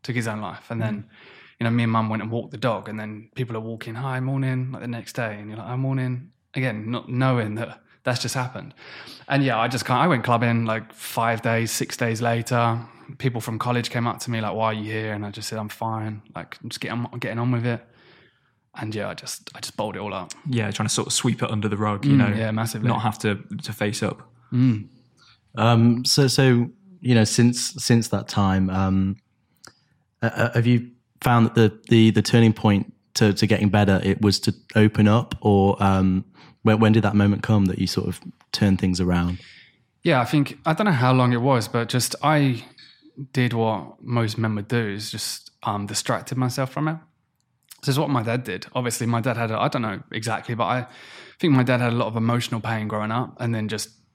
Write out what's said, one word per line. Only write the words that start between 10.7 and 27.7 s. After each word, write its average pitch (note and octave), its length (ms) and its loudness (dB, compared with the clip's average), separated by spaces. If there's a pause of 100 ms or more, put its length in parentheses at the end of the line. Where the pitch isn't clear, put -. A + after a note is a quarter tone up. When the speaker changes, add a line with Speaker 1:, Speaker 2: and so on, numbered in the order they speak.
Speaker 1:
five A#2 480 -2
days, A2+ 300 0
six - 260 -4
days A2+ 240 -2
later. A#2 600 0 (360)
People A#2+ 240 -4
from A2+ 180 -6
college A#2+ 300 -2
came A#2 180 -2
up A2+ 140 -4
to B2 100 -8
me, A2+ 120 -2
like, G2+ 120 -4
"Why A2 120 -2
are A2 80 0
you G#2+ 180 -6
here?" A2 220 -6
And G#2 100 -6
I G#2 60 -8
just G#2 180 -12
said, A2 100 -6
"I'm G#2+ 120 -8
fine. A2 500 -6 (160)
Like, - 260 -14
I'm B2+ 60 -12
just - 140 -10
getting, A#2 240 -6 (120)
getting A#2 200 -6
on B2 120 0
with A#2 140 0
it." A#2 180 -4 (920)
And G#2+ 200 -8
yeah, G2+ 140 -6
I F2 60 -10
just, - 400 -14
I - 60 -18
just - 160 -14
bowled G#2 200 -6
it F#2+ 40 -8
all G2+ 120 -6
up. F#2 200 -10 (140)
Speaker 2:
Yeah, A2+ 240 -2
trying G#2+ 180 -2
to - 60 -2
sort - 120 -2
of - 80 -4
sweep - 280 0
it - 80 -4
under G#2+ 180 -2
the G2+ 100 -2
rug, G#2 260 -2
you C#3 80 4
Speaker 1:
Mm, C#3 60 8
Speaker 2:
know, A2 180 6
Speaker 1:
yeah, A2 140 -2
massively. A2 380 -2
Speaker 2:
not A2+ 120 0
have G#2+ 200 -2
to, G#2 160 0 (260)
to - 100 -10
face G#2 300 -2
up. - 280 -6 (220)
Speaker 1:
Mm. B2 360 2 (680)
Speaker 3:
Um, A#2 520 4
so, C#3 220 4
so, B2 420 4 (320)
you B2 120 4
know, A2 100 6
since, A#2+ 500 2 (100)